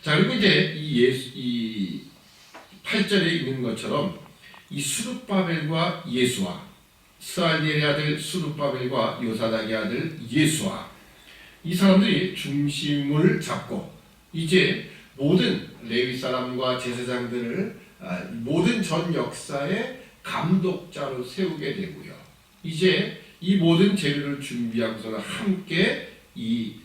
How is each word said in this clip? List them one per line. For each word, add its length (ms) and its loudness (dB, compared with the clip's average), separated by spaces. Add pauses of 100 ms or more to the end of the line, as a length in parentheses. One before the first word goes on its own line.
자, 160 2
그리고 180 4
이제 400 4
이 280 2
예수, 320 2
이 680 -4 (800)
팔 240 0
절에 200 4
있는 360 -2
것처럼 540 -2 (520)
이 100 -6
스룹바벨과 1300 -2
예수와, 560 0 (560)
스알디엘의 640 0
아들 360 0
스룹바벨과 1040 -2
요사닥의 520 -2
아들 440 -4 (100)
예수와, 600 0 (760)
이 100 -4
사람들이 600 6
중심을 1040 2
잡고 500 -6 (420)
이제 580 2 (260)
모든 500 2 (160)
레위 320 -2
사람과 640 -2
제사장들을, 1000 -4 (220)
아, 180 -6 (140)
모든 500 0
전 300 0
역사의 880 -4 (200)
감독자로 1000 -2
세우게 520 -4
되고요. 380 -10 (480)
이제 600 0 (180)
이 160 2
모든 400 6
재료를 460 -2
준비하고서는 760 -4
함께 920 -2 (260)
이 380 -2 (120)